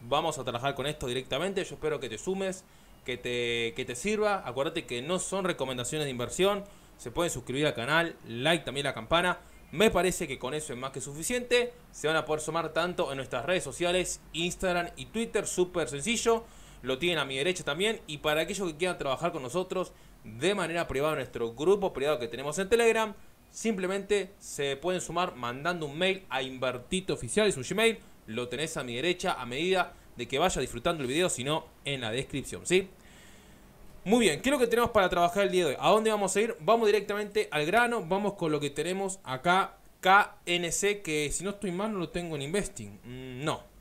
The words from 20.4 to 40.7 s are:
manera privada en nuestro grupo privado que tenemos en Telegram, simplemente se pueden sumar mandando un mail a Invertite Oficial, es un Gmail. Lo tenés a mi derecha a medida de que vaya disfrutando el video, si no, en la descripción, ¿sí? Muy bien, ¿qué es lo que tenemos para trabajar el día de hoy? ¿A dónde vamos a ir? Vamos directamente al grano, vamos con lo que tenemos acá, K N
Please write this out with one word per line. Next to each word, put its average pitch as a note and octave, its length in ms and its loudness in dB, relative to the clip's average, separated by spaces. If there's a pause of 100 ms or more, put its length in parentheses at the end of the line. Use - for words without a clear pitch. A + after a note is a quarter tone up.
manera E3+ 340 -2
privada C#3+ 240 0
en D3 80 -2
nuestro A#2 340 -4
grupo F#3 380 2
privado C#3+ 260 0
que A#2 100 -4
tenemos C#3 300 -6
en F#3+ 100 -2
Telegram, A3+ 460 4 (360)
simplemente G3 880 0
se C#3 380 -4
pueden F3 240 0
sumar F3 360 -2
mandando C#3+ 500 -2
un C#3 100 -8
mail F#3+ 320 0
a C3 140 0
Invertite C3 680 -2
Oficial, D3+ 340 2
es G3 100 2
un C3 60 -6
Gmail. A3 380 2 (260)
Lo A#2+ 220 -4
tenés C#3+ 280 -4
a D#3 60 -4
mi A#2+ 140 -6
derecha F3 380 0
a B2+ 120 -6
medida F3 480 0 (220)
de A#2+ 100 -6
que C3 120 -2
vaya F3+ 220 4
disfrutando C#3 420 -2
el A#2+ 60 -2
video, D#3+ 220 2
si - 140 -4
no, D3+ 220 -2 (180)
en C#3 160 -4
la A2+ 100 -4
descripción, A#2 560 -6
¿sí? F#3 240 2 (1120)
Muy A3 220 6
bien, D3+ 160 2
¿qué B3+ 80 2
es - 20 4
lo D4 60 2
que B3 80 4
tenemos A3+ 240 2
para G3 180 6
trabajar F3 360 4
el F#3+ 80 2
día F3+ 120 4
de D3 60 4
hoy? B2 80 -2
¿A C#3 100 4
dónde A3 220 6
vamos G3+ 260 0
a G3+ 40 4
ir? A3+ 200 0
Vamos A3 260 4
directamente G#3 640 0
al D3+ 140 0
grano, A3+ 400 2
vamos G3 300 0
con E3+ 160 -2
lo D3+ 100 2
que C#3+ 100 -2
tenemos F#3 520 -4
acá, F3 560 2 (220)
K G3 440 8
N F3 280 0